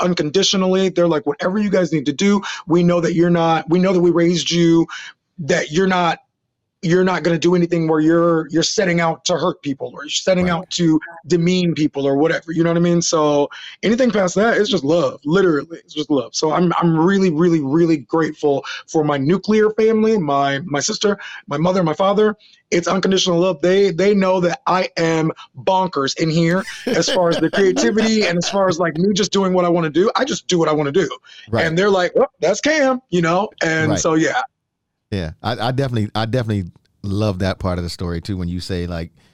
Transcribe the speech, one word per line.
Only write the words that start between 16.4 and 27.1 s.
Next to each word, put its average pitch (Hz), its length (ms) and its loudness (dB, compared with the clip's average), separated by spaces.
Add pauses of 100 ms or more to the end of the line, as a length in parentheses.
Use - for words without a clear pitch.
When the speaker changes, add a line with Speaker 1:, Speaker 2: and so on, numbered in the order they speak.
Speaker 1:
I'm, 170 280 2
I'm 165 200 2
really, 190 320 2
really, 165 300 2
really 160 380 2
grateful 147 680 -2 (240)
for 156 160 0
my 147 120 0
nuclear 196 540 2
family, 220 480 2
my, 139 460 0
my 143 160 -4
sister, 202 400 -2 (260)
my 143 100 -6
mother, 180 280 0
my 156 100 0
father. 202 420 2 (360)
It's 170 160 0
unconditional 185 500 0
love. 180 220 0
They, 190 320 2
they 190 200 2
know 190 280 2
that 175 260 -2
I 185 300 0
am 165 340 0 (260)
bonkers 175 640 -2
in 160 120 0
here 170 340 0 (220)
as 170 220 0
far 175 200 0